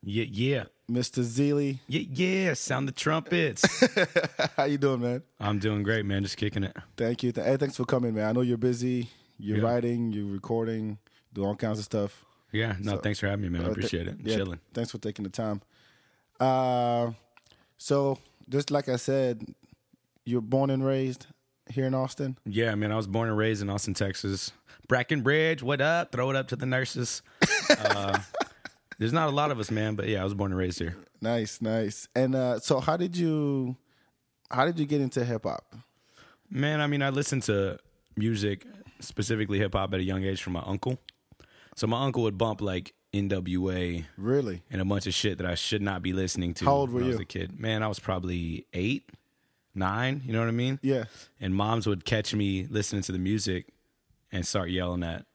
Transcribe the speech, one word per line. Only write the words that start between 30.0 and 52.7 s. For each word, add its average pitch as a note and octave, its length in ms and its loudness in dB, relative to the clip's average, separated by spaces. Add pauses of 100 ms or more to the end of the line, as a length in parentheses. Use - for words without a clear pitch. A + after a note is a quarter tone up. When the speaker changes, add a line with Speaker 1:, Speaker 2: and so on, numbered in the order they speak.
Speaker 1:
yeah, G#2 120 0
I F#2 40 0
was G2+ 100 -2
born G2 160 0
and F#2 80 0
raised F#2 220 -2
here. E2+ 160 -4 (240)
Speaker 2:
Nice, A2+ 420 -2
nice. A2 540 -2
And, C3 180 2
uh, B2+ 240 0
so C3 220 2
how D#3 160 2
did F3 200 -2
you, C#3+ 600 0 (760)
how B2+ 160 4
did E3+ 120 0
you D3+ 80 2
get D3 140 2
into B2+ 240 0
hip A#2+ 200 -2
hop? - 280 -6 (800)
Speaker 1:
Man, D3 300 0
I D3 80 2
mean, C#3+ 120 2
I C#3 100 2
listened C3+ 340 0
to G2 340 2 (380)
music, G#2 500 0 (320)
specifically G#2 600 -2
hip G2 160 2
hop, F#2+ 200 0
at F#2+ 60 2
a - 20 0
young F#2+ 220 0
age G2 180 -2
from F#2 120 -6
my E2 120 -4
uncle. G2+ 320 -2 (800)
So - 100 -2
my A#2 160 0
uncle B2 220 0
would G#2 120 0
bump, G#2+ 240 0
like, F#2 320 -4 (220)
N G2+ 140 2
W F#2 420 0
A F2 340 -2 (140)
Speaker 2:
Really? G#2+ 500 0
Speaker 1:
and F#2+ 140 -2
a - 20 0
bunch G2 220 0
of F#2 80 -2
shit G2+ 240 0
that F2+ 80 -2
I F2 80 0
should G#2 260 0
not G2 220 -2
be F#2 100 0
listening F2+ 420 0
to - 100 -6
Speaker 2:
How C#3 100 6
old C#3 160 2
Speaker 1:
when B2 120 -2
Speaker 2:
were - 20 0
Speaker 1:
I B2+ 80 2
was A#2 60 0
Speaker 2:
you? F#2+ 40 -6
Speaker 1:
a - 40 -10
kid. F2+ 320 -8
Man, A2 260 -2
I - 20 0
was G#2 140 -4
probably F2+ 720 -4
eight, G#2+ 360 -2 (640)
nine, A#2 520 0
you A#2+ 60 -4
know A2+ 80 2
what A#2 80 2
I A2+ 40 0
mean? B2+ 300 0
Speaker 2:
Yeah. C3 220 2 (360)
Speaker 1:
And F#2+ 140 0
moms G#2+ 320 2
would G2 180 0
catch G#2+ 300 0
me G2 340 0
listening G#2 340 0